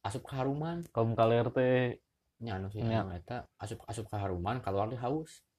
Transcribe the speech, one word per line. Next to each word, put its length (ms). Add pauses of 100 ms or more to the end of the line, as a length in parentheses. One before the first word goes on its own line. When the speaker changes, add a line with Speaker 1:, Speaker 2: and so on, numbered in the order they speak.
Speaker 1:
asup 240
ke 100
haruman. 540
Speaker 2:
Kaum 240
kaler 360
teh. 520 (400)
Speaker 1:
Nya, 160
anu 120
sih, 120
Speaker 2:
Nya. 240
Speaker 1:
anu 80
eta, 320 (120)
asup, 280
asup 240
ke 80
haruman, 440
keluar 280
di 80
haus. 480 (140)